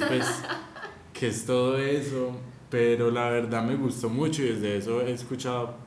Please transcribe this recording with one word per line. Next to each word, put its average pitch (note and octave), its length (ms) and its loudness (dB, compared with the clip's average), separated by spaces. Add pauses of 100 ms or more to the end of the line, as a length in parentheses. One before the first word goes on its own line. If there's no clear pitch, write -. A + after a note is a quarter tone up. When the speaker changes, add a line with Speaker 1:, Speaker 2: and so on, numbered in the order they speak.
Speaker 1:
pues, F#3 180 2
Speaker 2:
<laughs> - 880 -8
Speaker 1:
¿qué - 160 -2
es A2 160 -4
todo B2+ 320 2
eso?". C3+ 540 0 (380)
Pero A#2 420 4
la A#2+ 180 2
verdad A#2 340 2
me B2 120 2
gustó B2 340 0
mucho D3 340 0
y B2 60 4
desde G#2 280 0
eso A2+ 240 0
he B2 120 0
escuchado, B2 640 -4 (120)